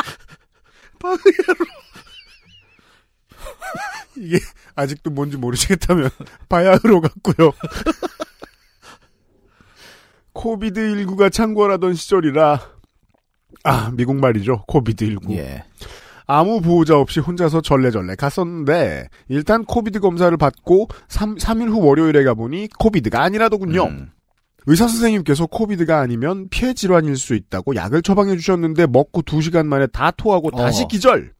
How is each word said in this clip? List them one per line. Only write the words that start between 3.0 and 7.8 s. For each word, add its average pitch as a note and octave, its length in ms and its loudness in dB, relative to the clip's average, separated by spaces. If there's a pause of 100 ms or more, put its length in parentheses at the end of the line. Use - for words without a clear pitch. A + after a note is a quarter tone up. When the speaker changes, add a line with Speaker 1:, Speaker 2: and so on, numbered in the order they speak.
Speaker 1:
이게 F3 220 -2 (380)
아직도 C#3+ 340 -6
뭔지 C#3+ 260 -6
모르시겠다면 C3 760 0 (380)
바야흐로 F#3 520 4
같고요. D#3+ 580 2
<laughs> - 60 -12 (2750)